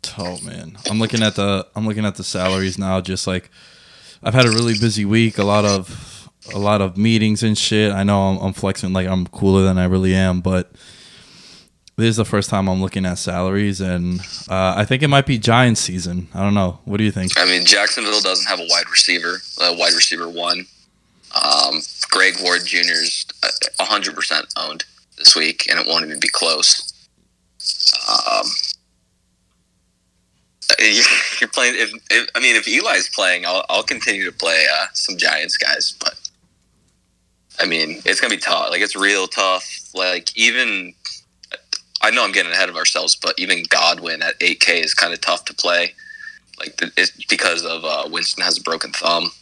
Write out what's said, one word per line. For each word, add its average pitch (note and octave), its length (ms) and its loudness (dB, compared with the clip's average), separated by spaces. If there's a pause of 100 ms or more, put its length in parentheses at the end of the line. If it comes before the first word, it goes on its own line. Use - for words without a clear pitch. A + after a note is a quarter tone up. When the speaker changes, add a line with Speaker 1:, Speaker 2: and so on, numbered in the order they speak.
(160)
Speaker 1:
Oh, F2+ 280 -8
man. F2 340 -14 (100)
I'm G#2+ 120 0
looking A2+ 200 0
at G#2+ 140 2
the, G2+ 400 0
I'm A2 120 -4
looking G#2+ 200 -2
at G2 80 -4
the F#2 80 -12
salaries F#2+ 560 -2
now. F#2+ 220 0
Just, F#2 260 -6
like, F#2 240 -4 (720)
I've G2 100 -2
had B2+ 140 6
a A2+ 40 4
really A2+ 280 2
busy G#2+ 260 2
week. A2 340 4
A G2+ 60 2
lot G#2 200 4
of, - 680 -2 (240)
a G2+ 40 -4
lot G2+ 220 2
of F#2 160 -2
meetings G#2+ 460 4
and A2 160 2
shit. G#2+ 340 2
I G2 120 0
know G2 240 4
I'm, F#2+ 100 0
I'm F#2+ 140 -2
flexing F#2+ 400 -2
like F#2 160 0
I'm F#2 180 0
cooler F#2+ 380 4
than F#2 140 4
I F2+ 80 2
really F#2 280 4
am, F#2 280 2
but F#2 280 0 (1300)
this A2+ 140 4
is G#2+ 60 0
the A2 80 2
first G2+ 260 0
time G2 180 2
I'm F#2+ 140 2
looking F#2+ 240 -2
at F2+ 100 -2
salaries, F#2+ 640 0
and, F2+ 400 -2 (300)
uh, F#2 260 2
I G#2 80 2
think C3 180 0
it D3+ 60 2
might C#3 160 4
be C3 140 0
Giants A#2 420 4
season. F2 540 -4
I F2+ 80 -4
don't G2+ 100 2
know. F#2+ 320 0
What G#2 140 -4
do G#2+ 60 2
you G#2 60 4
think? F#2 280 -2
Speaker 2:
I F2+ 80 2
mean, F#2 180 2
Jacksonville G#2+ 560 2
doesn't F#2+ 260 0
have F#2 140 -2
a E2+ 80 -10
wide F#2 220 0
receiver, F2 480 0 (240)
a F2 120 2
wide E2+ 200 2
receiver E2+ 340 0
one. F2 380 -4 (680)
Um, C#2+ 460 0 (300)
Greg F#2+ 320 4
Ward F2+ 240 0
Junior's F2 580 -2 (560)
a F#2+ 40 0
hundred G2 300 -2
percent D#2+ 300 -2 (140)
owned D#2+ 260 -8 (320)
this - 180 4
week, - 360 0
and E3+ 100 2
it - 60 -2
won't - 180 -2
even D#2 160 -8
be - 80 0
close. - 640 0 (1200)
Um, - 360 0 (2250)
<laughs> - 0 - (600)
you're A#2+ 80 0
playing. B2 280 0
If, G#2+ 180 -2 (160)
if, A#2 240 2
I A#2 60 -2
mean, A#2+ 160 4
if G#2+ 120 0
Eli's C3+ 400 0
playing, F2+ 380 0
I'll, F#2 240 -2
I'll G#2 120 0
continue G#2+ 440 -4
to F2 100 -8
play, D#2+ 340 2
uh, D#2 220 0
some - 240 -4
Giants D#2+ 400 0
guys, - 420 -2
but - 220 -8 (1400)
I F2 60 2
mean, D#2+ 400 -4
it's G2 160 2
gonna A#2 140 0
be - 60 -6
tough. - 280 -2
Like, F2+ 140 0
it's G#2 120 -2
real G2 320 2
tough. F#2+ 400 -2 (280)
Like, F#2 420 -2
even, A2+ 560 0 (1120)
I A2 80 2
know A#2+ 120 0
I'm G2 100 0
getting F2 200 0
ahead F#2 160 2
of F2 80 -8
ourselves, F2 400 0
but - 220 -4
even F2 320 -2
Godwin E2+ 520 0
at E2 200 -2
eight E2 180 0
K F2 200 2
is - 120 -2
kinda E2+ 240 0
tough - 300 -2
to - 80 -10
play. F2 400 -2 (680)
Like, D#2 160 -12
the, - 220 -6
it's F#2 140 2 (120)
because E2+ 400 0
of, E2 220 -6
uh, D2 240 -4
Winston E2+ 340 -4
has F2+ 140 -2
a F2+ 40 -10
broken - 300 -6
thumb. E2+ 380 -2 (120)